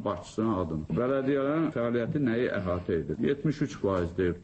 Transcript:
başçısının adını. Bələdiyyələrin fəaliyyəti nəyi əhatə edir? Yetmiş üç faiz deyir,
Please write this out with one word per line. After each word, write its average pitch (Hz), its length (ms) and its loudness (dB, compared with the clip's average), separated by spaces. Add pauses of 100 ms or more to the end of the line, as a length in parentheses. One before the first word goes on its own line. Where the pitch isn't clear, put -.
başçısının 107 560 -2
adını. 78 260 -4 (120)
Bələdiyyələrin 139 760 2
fəaliyyəti 120 480 0
nəyi 120 220 2 (140)
əhatə 90 420 0
edir? 73 180 -4
Yetmiş 143 420 0
üç - 200 -2
faiz 90 360 2
deyir, 90 260 2